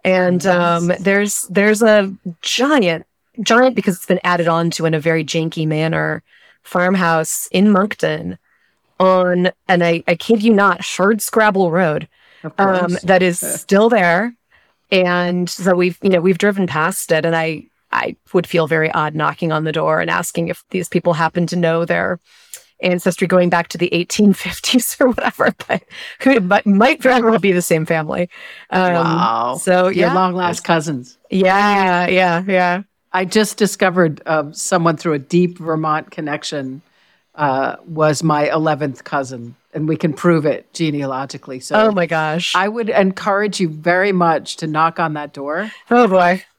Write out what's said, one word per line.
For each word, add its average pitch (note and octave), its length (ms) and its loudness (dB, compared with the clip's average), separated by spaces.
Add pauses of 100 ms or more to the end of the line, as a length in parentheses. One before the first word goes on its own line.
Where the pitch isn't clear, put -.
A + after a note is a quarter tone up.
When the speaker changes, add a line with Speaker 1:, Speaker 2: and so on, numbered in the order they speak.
Speaker 1:
And, F3+ 400 2
um, F3 420 2
Speaker 2:
Nice. F3+ 140 -2
Speaker 1:
there's, G3+ 480 0
there's G#3 320 2
a G#3 320 4 (260)
giant, A#3 640 0 (360)
giant B3 320 4
because G3 220 -2
it's - 100 -16
been F3+ 180 2
added F3 240 2
on E3+ 240 2
to E3 140 -4
in D#3+ 80 2
a D#3 60 0
very D#3+ 240 0
janky D#3+ 420 -4
manner, D#3 560 -2 (400)
farmhouse F3+ 920 0
in G#3 180 4
Moncton F3 680 -2 (600)
on, F3+ 520 2 (180)
and F3 160 2
I, E3+ 240 0
I F3 60 2
kid A3 280 0
you A3+ 120 4
not, G3 260 2
Hardscrabble G3+ 920 0
Road, D#3 380 -2 (340)
Speaker 2:
Of D#3+ 160 -14
Speaker 1:
um, F#3+ 200 2 (120)
Speaker 2:
course. F3 120 -4
Speaker 1:
that F3+ 200 4
is F3 200 0
Speaker 2:
Yeah. - 140 -8
Speaker 1:
still G#3 340 2
there. G3 440 2 (560)
And F3+ 580 0
so F#3 260 0
we've, F3+ 280 0
you F#3+ 80 2
know, F3+ 100 2
we've F3+ 180 2
driven G3 280 0
past D#3 460 -4
it, D#3+ 120 2
and E3 100 0
I, D#3+ 300 -4 (260)
I - 260 -4 (160)
would F3 140 0
feel E3 200 0
very D#3 260 0
odd D3+ 220 -2
knocking D#3 380 -2
on D#3 120 -2
the D#3+ 80 -4
door D#3 280 0
and E3 100 -2
asking E3+ 380 -4
if E3+ 220 -8
these F3+ 180 -6
people F3 260 0
happen D#3+ 340 -2
to F3 80 -4
know E3 280 0
their E3+ 340 -2 (640)
ancestry F3+ 440 0
going F3+ 240 4
back E3+ 180 0
to - 100 -12
the F3+ 160 -2
eighteen F#3+ 380 2
fifties - 640 -2
<laughs> - 40 -10
or C4 80 4
whatever, - 460 -2 (140)
but - 140 -4 (380)
who, C4 100 4
it B3 140 4
might, G3+ 220 2
might A3+ 360 4
very B3+ 200 4
well A3 160 4
be F#3+ 140 2
the F3 100 2
same D#3+ 240 0
family. E3 420 -2 (420)
Um, F#3 240 2
Speaker 2:
Wow. D#3+ 680 0
Speaker 1:
so, F3+ 280 2
Speaker 2:
Your F3 200 0
Speaker 1:
yeah. E3+ 60 0
Speaker 2:
long F3+ 200 0
lost F3+ 300 -4
cousins. D3+ 540 -4 (120)
Speaker 1:
Yeah, F#3+ 800 2
yeah, F3+ 380 2
yeah. F3+ 360 0 (300)
Speaker 2:
I F#3 120 -2
just G#3 340 -2
discovered, F3+ 680 0
uh, D#3 260 -2
someone E3 440 0
through E3 180 -4
a D3+ 60 -4
deep F3 380 0
Vermont D#3 520 -4
connection, D3 720 -8 (540)
uh, C3+ 400 -2 (100)
was D#3 360 0
my D3+ 300 2
eleventh D3+ 520 -4
cousin, B2+ 500 -8 (180)
and D#3 160 -4
we D#3+ 80 -2
can D#3+ 160 -2
prove E3 340 0
it - 280 -4
genealogically. C3+ 840 -6
So - 160 -6
Speaker 1:
Oh G#3+ 160 2
my F3+ 140 0
gosh. D#3+ 500 -2
Speaker 2:
I F#3+ 120 0
would A3+ 220 -4
encourage G3 680 0
you E3+ 80 0
very F3 440 0
much E3 460 -2
to E3 80 -8
knock D#3+ 340 -2
on D#3 140 -2
that D3 180 -10
door. D#3 380 -8 (200)
Speaker 1:
Oh A#3+ 180 4
boy. F#3 360 2 (140)